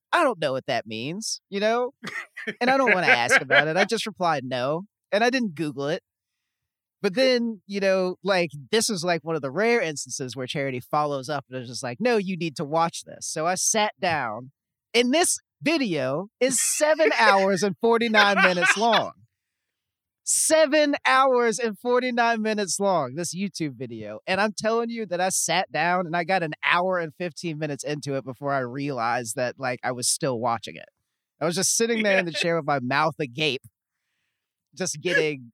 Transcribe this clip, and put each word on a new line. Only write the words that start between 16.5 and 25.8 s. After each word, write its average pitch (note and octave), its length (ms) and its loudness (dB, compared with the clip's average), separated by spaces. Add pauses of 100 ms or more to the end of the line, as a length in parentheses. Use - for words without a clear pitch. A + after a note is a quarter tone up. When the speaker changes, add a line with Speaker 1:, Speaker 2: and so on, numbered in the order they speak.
Speaker 1:
seven D#4 540 2
Speaker 2:
<laughs> A#3 40 -2
Speaker 1:
hours G3 440 6
and G3 180 0
forty-nine A3 640 4
minutes F#3 340 4
long. G3+ 360 2 (1080)
Seven D4+ 720 4 (100)
hours B3+ 540 4
and A3+ 180 -4
forty-nine A#3+ 640 0
minutes G#3+ 380 -2
long, E3 380 0
this E3+ 180 -6
YouTube E3+ 400 -6
video. A2 520 -10
And F#3+ 140 0
I'm G#3+ 160 0
telling A3+ 320 -2
you A#3 180 -8
that F3 140 -4
I F#3 100 0
sat F3+ 420 -2
down F3 340 0